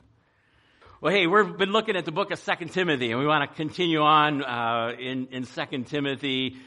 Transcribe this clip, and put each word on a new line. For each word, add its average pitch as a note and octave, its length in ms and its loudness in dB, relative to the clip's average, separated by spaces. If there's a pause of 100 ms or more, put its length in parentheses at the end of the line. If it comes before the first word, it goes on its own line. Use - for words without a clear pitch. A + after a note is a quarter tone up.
(1000)
Well, D#3 140 0
hey, F#3+ 140 4
we've F#3 280 4
been F#3+ 160 0
looking G#3+ 240 0
at E3+ 100 -2
the E3 60 -6
book F#3+ 200 -4
of D#3 80 -6
Second E3+ 300 -4
Timothy, C#3+ 420 0
and A#2+ 80 0
we C#3+ 80 0
want D3+ 200 2
to - 80 -14
continue D#3+ 460 0
on, D3+ 420 4
uh, A#2+ 560 -2
in, B2+ 280 -6
in B2+ 160 -8
Second C3+ 420 -6
Timothy. C3+ 720 -2 (120)